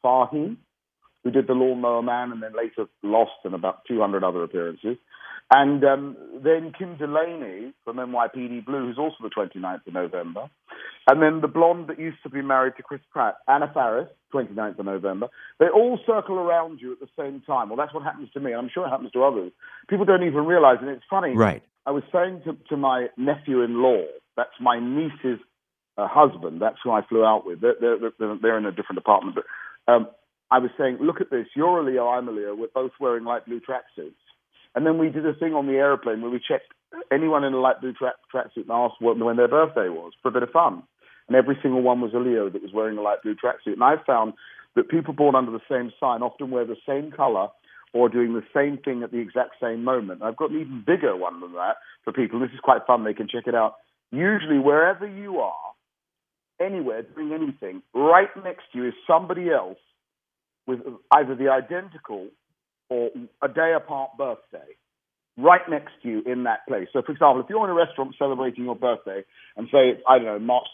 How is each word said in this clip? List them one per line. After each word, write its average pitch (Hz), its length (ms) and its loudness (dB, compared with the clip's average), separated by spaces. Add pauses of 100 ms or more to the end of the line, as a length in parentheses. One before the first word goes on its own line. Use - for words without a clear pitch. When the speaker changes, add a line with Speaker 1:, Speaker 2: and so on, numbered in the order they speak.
Speaker 1:
Fahey, 147 560 2 (680)
who 123 80 -2
did 131 160 2
The 131 60 2
Lawnmower 123 500 2
Man 123 300 -4
and 113 100 -12
then 110 100 -12
later 113 340 -6 (140)
Lost 107 440 2
and 92 100 -6
about 90 300 -4
two 113 160 -2
hundred 98 240 0
other 87 180 0
appearances. 85 540 -6 (540)
And, 139 340 6
um, 139 320 2 (240)
then 160 340 0
Kim 175 220 -12
Delaney 147 720 -6 (120)
from 120 160 -8
N 123 120 -8
Y 120 180 0
P 123 180 -10
D 120 140 -10
Blue, 131 260 -6
who's 120 100 -8
also 147 240 -6
the 107 80 -10
twenty-ninth 92 560 -8
of - 80 -14
November. 90 560 -8 (580)
And 143 140 4
then 156 180 2
the 151 80 -2
blonde 165 420 0
that 160 100 -12
used 160 240 -10
to 151 60 -16
be 139 120 -8
married 131 360 0
to - 40 -18
Chris 139 200 -16 (100)
Pratt, 117 260 -2 (100)
Anna 143 240 2
Faris, 123 380 -2 (220)
twenty-ninth 107 480 -6
of 98 80 -8
November. 98 420 -6 (300)
They 165 80 8
all 233 400 4
circle 196 320 0
around 165 420 0
you 127 120 -12
at - 60 -16
the 139 160 -18
same 139 260 -10
time. 123 280 -2
Well, 113 80 -8
that's 147 160 -4
what 156 80 -8
happens 139 300 -10
to 139 80 -12
me, 131 140 -4
and 120 80 -6
I'm 127 80 -8
sure 180 180 -6
it - 20 -8
happens 123 220 -4
to 123 120 2
others. 107 280 0 (360)
People 196 180 0
don't 185 180 6
even 147 240 0
realize, 143 340 8
and 135 80 -6
it's 131 220 -10
funny. 175 240 0
Speaker 2:
Right. 104 260 4 (240)
Speaker 1:
I 139 60 -2
was 143 200 -2
saying 180 340 -2
to, 156 120 -8 (120)
to 156 60 -6
my 131 400 0
nephew-in-law, 123 880 2 (320)
that's - 240 -4
my 123 200 2
niece's, 131 600 -4 (560)
uh, 101 120 -2
husband, 90 520 2
that's 110 240 -2
who 123 60 -2
I 107 140 2
flew 113 200 2
out 110 220 4
with. 87 160 -10
They're, 117 180 4
they're, 117 200 2 (180)
they're, 107 240 -4
they're 113 160 2
in 107 80 -2
a 98 60 -4
different 92 260 -8
department. 98 380 2
But, - 580 -2
um, 113 140 4 (420)
I 127 80 6
was 123 180 -2
saying, 131 260 0
"Look 165 200 0
at - 80 -6
this. 120 160 -4 (100)
You're 170 260 2
a - 20 -2
Leo, 127 240 0
I'm 123 200 -2
a 117 40 -8
Leo. 104 240 -6
We're 113 180 -8
both 131 260 -4
wearing 120 260 -2
light 120 200 -4
blue 117 140 -8
tracksuits." 120 560 -12 (640)
And 147 80 2
then 160 120 4
we 160 120 2
did 156 160 -4
a 151 80 0
thing 160 200 -4
on 143 140 0
the 135 80 0
airplane 127 460 2
where 117 80 -6
we 123 160 -4
checked - 280 -4 (360)
anyone 151 360 2
in 135 80 -2
a 131 80 0
light 131 180 2
blue 127 140 -8
tra-, 127 180 -4 (220)
tracksuit 120 300 -6
and - 80 -10
asked 117 280 0
what, 117 180 2
when 117 200 0
their 120 100 6
birthday 143 400 2
was 85 240 -8 (100)
for 131 60 -2
a 117 60 0
bit 123 100 0
of 120 60 -4
fun. 117 340 2 (460)
And 123 80 4
every 131 240 4
single 127 200 0
one 123 200 2
was 113 120 -4
a 120 40 0
Leo 117 320 0
that 95 120 -8
was 98 120 -14
wearing 110 240 -2
a 104 40 -6
light 104 220 -2
blue 107 120 -4
tracksuit. - 360 -4
And 107 140 -2
I 147 100 6 (100)
found 113 280 0 (420)
that 120 140 2
people 160 240 -2
born 147 200 4
under 127 160 2
the 113 120 -8 (100)
same 120 260 -4
sign 120 240 -2
often 127 300 -6
wear 123 140 -2
the 113 100 -8 (100)
same 147 240 -4
color 117 380 0 (460)
or 120 160 4
doing 117 240 0
the 110 100 -4 (100)
same 143 240 0
thing 123 240 -6
at 113 100 -8
the 120 80 -4
exact 120 420 -4
same 117 240 -4
moment. 104 360 -2
I've 113 140 -4
got 151 140 -4
an 151 100 -4
even 131 260 -10
bigger 151 300 2
one 87 240 -6
than 87 140 -14
that 92 240 -4 (260)
for 113 80 -8
people. 117 300 -2
This 127 100 -4
is 135 80 -20
quite - 260 2
fun. 117 200 2
They 107 80 -2
can 104 160 -8
check 120 180 -8
it 120 80 0
out. 110 200 0 (360)
Usually, 156 480 0
wherever 165 480 2
you 196 320 -10
are, 87 320 -6 (880)
anywhere, 170 440 -6
doing 151 280 -10
anything, 135 500 -8 (120)
right 165 340 4 (160)
next 185 200 -14 (100)
to 123 60 -8
you 123 100 -4
is - 40 -6 (140)
somebody 175 440 0
else 98 280 -2 (880)
with 127 140 -4 (320)
either 135 200 6
the 131 140 -2
identical 135 800 -4 (600)
or 120 220 -2 (320)
a 139 60 0
day 165 280 0
apart 139 400 -6
birthday 107 640 -10 (600)
right 175 300 8
next 151 240 -6 (120)
to 127 40 -10
you 110 160 -4
in 123 200 -4
that 117 240 0
place. 101 260 -4
So, 127 80 0
for 156 120 -4
example, 135 280 6
if - 80 -10
you're 214 140 0
in 190 80 -2
a - 20 -2
restaurant 143 420 -2
celebrating 127 480 -2
your 123 120 -6
birthday 107 480 -4 (340)
and 117 140 -10
say, 131 180 8
it's, - 180 -2
I 131 120 8
don't 117 80 -2
know, 104 100 -4
March 120 360 0